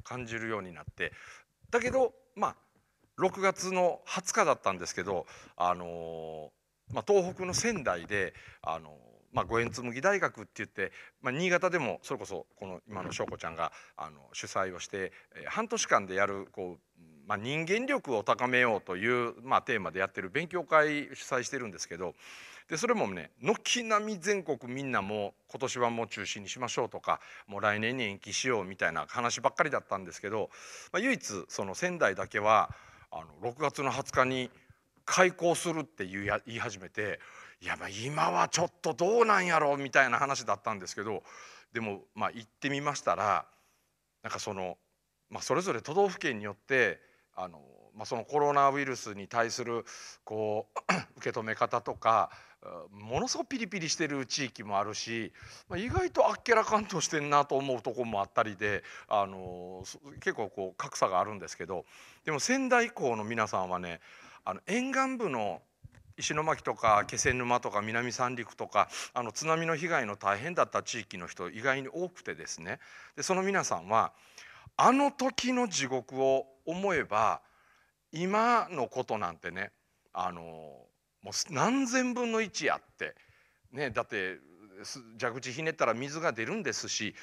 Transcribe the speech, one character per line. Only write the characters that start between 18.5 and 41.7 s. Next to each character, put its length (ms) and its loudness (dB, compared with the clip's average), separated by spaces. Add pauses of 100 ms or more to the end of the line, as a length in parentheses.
よ 180 6
う 40 -4
と 140 -6
い 120 -2
う、 260 2 (100)
ま 140 4
あ、 40 4
テ 160 0
ー 20 0
マ 120 -4
で 80 -4
や 60 2
っ 60 -2
て 100 -8
る 80 -6
勉 180 -2
強 160 -4
会 500 4
主 200 -8
催 100 2
し 60 -8
て 100 -4
る 80 -6
ん 40 -8
で 80 -12
す 100 -10
け 80 -10
ど、 180 -6 (540)
で、 80 -4
そ 100 0
れ 60 6
も 140 0
ね、 240 -8 (100)
軒 420 2
並 220 2
み 140 -4
全 240 0
国 300 -4
み 80 -4
ん 100 -4
な 100 2
も 280 -2
う 40 -16 (180)
今 80 -8
年 200 -2
は 100 4
も 140 -2
う 40 -8
中 140 -8
止 180 -6
に 100 -12
し 100 -8
ま 80 -4
し 120 -2
ょ 60 2
う 40 -4
と 100 -10
か、 200 0 (280)
も 100 -8
う 40 -4
来 180 2
年 180 0
に 80 -2
延 140 -4
期 140 -10
し 140 0
よ 140 2
う 40 -4
み 120 -10
た 100 2
い 60 0
な 140 -2
話 340 -2
ば 80 4
っ 40 -18
か 100 2
り 80 -2
だ 80 0
っ 80 -16
た 100 -2
ん 80 -6
で 60 -12
す 100 -14
け 80 -4
ど、 200 -2 (420)
ま 60 0
あ、 40 0
唯 120 4
一 360 -6
そ 160 -4
の 100 -6
仙 220 -2
台 180 4
だ 120 -6
け 120 -2
は、 340 4 (380)
あ 100 -10
の、 60 -14 (140)
六 200 -4
月 220 0
の 80 0
二 120 -4
十 80 -12
日 140 6
に 240 -2 (560)
開 260 6
校 240 2
す 160 -2
る 100 -2
っ 40 -6
て 200 -8
い 160 -6
う 40 -4
や-、 200 0
言 100 -8
い 40 -4
始 200 -6
め 100 -14
て、 300 -6 (420)
「い 40 -12
や、 120 -4
ま 80 -10
あ、 40 -6
今 420 0
は 180 4
ち 100 0
ょ 60 2
っ 60 -2 (100)
と 120 0
ど 280 6
う 40 8
な 120 8
ん 80 4
や 140 6
ろ」 180 6
み 140 -4
た 140 8
い 40 2
な 80 4
話 280 0
だ 80 2
っ 80 -6
た 120 0
ん 60 -6
で 80 -10
す 80 -8
け 80 -4
ど、 200 -4 (500)